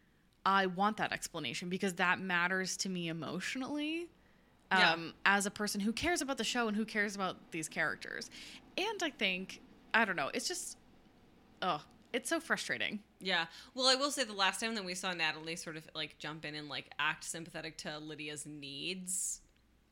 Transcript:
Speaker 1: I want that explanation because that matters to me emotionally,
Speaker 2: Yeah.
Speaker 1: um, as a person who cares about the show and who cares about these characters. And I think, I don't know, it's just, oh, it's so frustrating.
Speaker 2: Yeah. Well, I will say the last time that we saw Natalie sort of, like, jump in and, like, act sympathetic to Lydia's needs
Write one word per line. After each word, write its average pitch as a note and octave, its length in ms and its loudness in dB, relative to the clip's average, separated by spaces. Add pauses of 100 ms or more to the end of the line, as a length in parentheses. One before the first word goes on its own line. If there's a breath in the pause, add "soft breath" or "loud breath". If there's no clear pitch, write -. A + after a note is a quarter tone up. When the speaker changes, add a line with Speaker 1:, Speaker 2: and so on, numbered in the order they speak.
(460 soft breath)
Speaker 1:
I F#3+ 200 8
want G3 320 4
that F3 140 2
explanation - 560 -4
because F#3 260 0
that F3+ 260 4
matters F#3 580 2
to - 100 -2
me F3 200 -2
emotionally, C#4+ 1000 -4 (640 soft breath)
Speaker 2:
Yeah. F#3 200 8
Speaker 1:
um, E3 200 -2 (140)
as G3 200 6
a G#3 40 -2
person G#3 300 -4
who G#3+ 120 2
cares D#4+ 300 2
about C4+ 160 -2
the A3+ 60 0
show A#3+ 240 2
and G#3 80 0
who A3 100 2
cares G#3 280 0
about F#3+ 380 -4
these D#3+ 160 -4
characters. - 640 -4 (460 loud breath)
And G4+ 260 -2
I D#4+ 80 2
think, F#3+ 500 -2 (320)
I A3+ 120 8
don't F#3+ 120 0
know, C#3 160 0
it's - 160 -2
just, - 300 -6 (840)
oh, E3+ 200 0 (300)
it's - 180 -2
so E4 100 2
frustrating. G3 600 0 (200)
Speaker 2:
Yeah. F3 260 2 (280 loud breath)
Well, B3+ 120 2
I C4 80 10
will C#4 160 2
say C4+ 140 0
the G#3+ 80 -8
last G3 280 2
time A3+ 160 0
that G3+ 80 -4
we F3+ 100 -4
saw F#3 180 -2
Natalie D#3+ 440 0
sort D#3+ 200 -8
of, D#3 180 -14
like, D#3 240 -4
jump D#3 280 -8
in D3 80 -8
and, D3+ 140 -8
like, C3+ 300 -6
act D#3 260 0
sympathetic E3 540 -8
to D#3 200 -6
Lydia's D3+ 480 -8
needs D3+ 920 -6 (520)